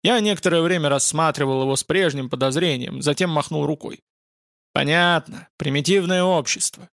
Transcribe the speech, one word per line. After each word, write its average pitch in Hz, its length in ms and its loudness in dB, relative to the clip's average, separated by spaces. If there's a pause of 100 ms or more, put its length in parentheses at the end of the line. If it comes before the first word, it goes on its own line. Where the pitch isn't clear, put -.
Я 226 180 2
некоторое 180 420 2
время 170 260 0
рассматривал 139 720 0
его 135 140 0
с - 80 -4
прежним 147 460 0
подозрением, 135 720 -2
затем 147 280 0
махнул 151 360 -2
рукой. - 360 -8 (720)
"Понятно. 165 840 0
Примитивное 175 680 0
общество. - 720 -2